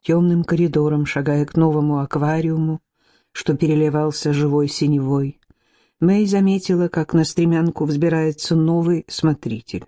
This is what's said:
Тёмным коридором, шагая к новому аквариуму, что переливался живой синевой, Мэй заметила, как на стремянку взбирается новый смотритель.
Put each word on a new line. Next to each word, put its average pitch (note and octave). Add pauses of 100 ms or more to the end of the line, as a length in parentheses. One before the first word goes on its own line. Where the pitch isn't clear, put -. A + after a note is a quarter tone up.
Тёмным E3+
коридором, D3+
шагая D3
к -
новому D3+
аквариуму, D#3+ (500)
что -
переливался D3+
живой D3
синевой, C#3 (600)
Мэй G3
заметила, F#3+
как D#3+
на D#3+
стремянку E3
взбирается D#3+
новый E3
смотритель. -